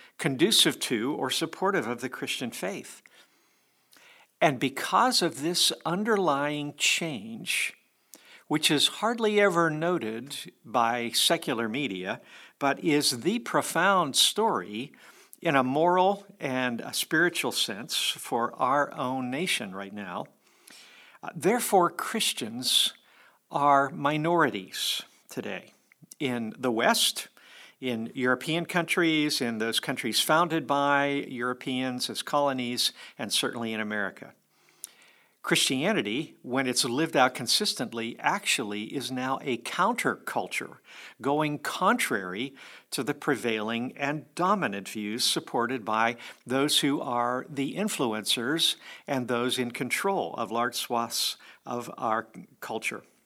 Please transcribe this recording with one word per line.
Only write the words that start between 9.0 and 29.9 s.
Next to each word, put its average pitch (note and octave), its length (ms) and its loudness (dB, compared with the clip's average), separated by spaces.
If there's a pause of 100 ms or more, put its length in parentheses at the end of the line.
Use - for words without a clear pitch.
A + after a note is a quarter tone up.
ever E3+ 300 6
noted D3+ 800 -2 (120)
by A#2 500 2
secular C3+ 540 2
media, G#2+ 520 -4 (380)
but C#3 260 0
is C#3+ 380 2
the G#3 160 2
profound E3+ 800 2
story B2+ 760 0 (480)
in D#3+ 160 2
a C3 80 6
moral F3+ 640 4 (120)
and B2+ 440 -2
a - 100 -8
spiritual E3 600 2
sense - 440 -4
for - 600 -2
our C#3 380 2
own C3 360 -4
nation B2+ 440 -4
right G2 200 -10
now. G2+ 320 -8 (960)
Uh, - 120 -10
therefore, F#3+ 560 4
Christians - 1000 0 (580)
are C#3+ 400 6
minorities D3+ 1120 0 (280)
today - 420 -8 (460)
in A#2+ 400 -4
the C3 140 0
West, D3 560 2 (520)
in A#2 340 -4
European C3 500 0
countries, D#3+ 800 2
in A#2 160 -2
those A2 200 0
countries A#2+ 400 -2